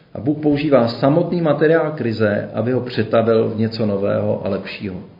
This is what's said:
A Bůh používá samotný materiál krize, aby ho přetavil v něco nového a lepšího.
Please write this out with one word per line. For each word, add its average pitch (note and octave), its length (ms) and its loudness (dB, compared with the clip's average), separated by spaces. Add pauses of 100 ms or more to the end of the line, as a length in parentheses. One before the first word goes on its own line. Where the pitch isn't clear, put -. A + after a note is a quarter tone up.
(140)
A - 60 -10
Bůh D3 180 -2
používá C#3+ 500 2
samotný E3+ 520 0
materiál D#3 520 2
krize, A2 640 -2
aby A2+ 180 0
ho B2 80 0
přetavil A2+ 680 2
v G#2 100 -4
něco A2 280 -2
nového G#2 600 0
a - 20 0
lepšího. F#2+ 480 -6 (240)